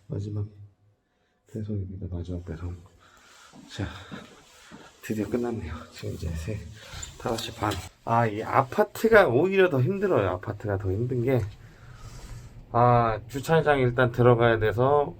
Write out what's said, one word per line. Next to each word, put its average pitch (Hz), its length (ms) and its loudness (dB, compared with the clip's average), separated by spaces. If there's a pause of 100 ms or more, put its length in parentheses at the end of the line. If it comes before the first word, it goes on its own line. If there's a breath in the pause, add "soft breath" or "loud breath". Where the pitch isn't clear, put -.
마지막 104 380 -6 (1080)
배송입니다. 95 580 -8
마지막 87 360 -8
배송. 87 300 -10 (960 loud breath)
자, 98 180 -6 (1120 loud breath)
드디어 107 260 -4
끝났네요. 117 460 -6 (180)
지금 104 220 -10
이제 87 220 -8
세, 104 240 -8 (600 loud breath)
다섯 120 180 -4
시 113 180 -10
반. 104 180 -2 (320)
아, 117 220 2
이 104 160 -6
아파트가 202 840 4
오히려 180 420 4
더 131 120 2
힘들어요. 175 480 2
아파트가 101 480 -4
더 98 140 -4
힘든 120 320 -2
게, 123 180 2 (1300 loud breath)
아, 117 560 4
주차장에 147 540 2
일단 123 300 2
들어가야 120 480 6
돼서 127 600 2